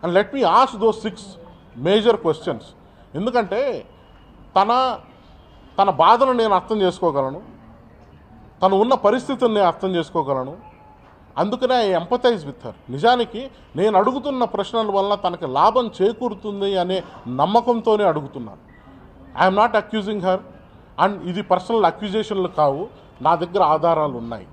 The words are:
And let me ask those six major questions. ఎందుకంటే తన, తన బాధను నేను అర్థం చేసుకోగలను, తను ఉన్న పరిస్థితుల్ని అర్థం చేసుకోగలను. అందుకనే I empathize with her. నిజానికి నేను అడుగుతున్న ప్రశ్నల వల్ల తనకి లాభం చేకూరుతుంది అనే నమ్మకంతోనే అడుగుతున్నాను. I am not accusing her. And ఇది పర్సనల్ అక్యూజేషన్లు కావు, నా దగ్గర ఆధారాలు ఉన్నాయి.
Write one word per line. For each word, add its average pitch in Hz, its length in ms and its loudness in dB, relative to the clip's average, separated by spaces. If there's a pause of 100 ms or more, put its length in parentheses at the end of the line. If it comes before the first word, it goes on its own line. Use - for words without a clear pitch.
And 175 100 2
let 202 80 4 (100)
me 226 140 2
ask 226 340 2
those 220 260 0
six 185 40 -12 (720)
major 214 340 4
questions. 151 400 -2 (540)
ఎందుకంటే 214 720 -2 (760)
తన, 247 380 0 (840)
తన 196 80 4
బాధను 220 420 6
నేను 226 240 2
అర్థం 202 260 -2
చేసుకోగలను, 160 720 -2 (1080)
తను 196 160 4
ఉన్న 240 140 4
పరిస్థితుల్ని 240 680 0
అర్థం 185 340 0
చేసుకోగలను. 139 600 -4 (800)
అందుకనే 233 560 0
I 175 40 0
empathize 240 420 0
with 143 260 -14
her. 220 60 -10 (180)
నిజానికి 233 640 -2 (240)
నేను 196 220 2
అడుగుతున్న 254 460 0
ప్రశ్నల 214 480 -4
వల్ల 196 240 0
తనకి 175 320 -6
లాభం 208 440 2 (100)
చేకూరుతుంది 202 760 -4
అనే 180 260 -2 (240)
నమ్మకంతోనే 214 760 0
అడుగుతున్నాను. 139 540 -4 (840)
I 190 100 4
am 202 80 2
not 220 200 2
accusing 208 420 -6
her. 185 140 2 (680)
And 196 160 -2
ఇది 175 200 -6
పర్సనల్ 196 440 0
అక్యూజేషన్లు 196 640 -2
కావు, 151 400 0 (340)
నా 160 140 4
దగ్గర 175 280 0
ఆధారాలు 156 540 2
ఉన్నాయి. 113 360 -12